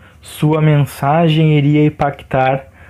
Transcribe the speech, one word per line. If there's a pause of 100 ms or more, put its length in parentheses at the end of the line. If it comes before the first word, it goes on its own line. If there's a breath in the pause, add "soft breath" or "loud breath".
(220 loud breath)
sua
mensagem
iria
impactar (220 loud breath)